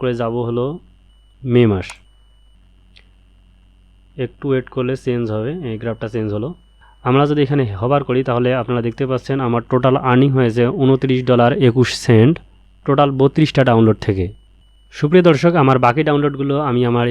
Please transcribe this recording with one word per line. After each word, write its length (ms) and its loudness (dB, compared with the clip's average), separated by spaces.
করে 200 -4
যাব 140 -6
হলো 160 -4
মে 200 2
মাস, 160 -6
একটু 260 -12
ওয়েট 240 -2
করলে 200 -4
চেঞ্জ 200 -2
হবে, 180 -6
এই 120 -8
গ্রাফটা 320 -8
চেঞ্জ 220 -4
হলো। 120 -6
আমরা 220 4
যদি 160 0
এখানে 160 0
হভার 280 0
করি, 200 0
তাহলে 200 0
আপনারা 260 -4
দেখতে 220 -6
পাচ্ছেন 260 -4
আমার 240 -2
টোটাল 240 2
আর্নিং 280 4
হয়েছে 240 2
ঊনত্রিশ 380 2
ডলার 220 4
একুশ 200 2
সেন্ট, 300 6
টোটাল 220 2
বত্রিশটা 480 2
ডাউনলোড 400 4
থেকে। 180 -2
সুপ্রিয় 340 2
দর্শক, 240 2
আমার 240 4
বাকি 220 2
ডাউনলোডগুলো 460 -2
আমি 120 -2
আমার 200 0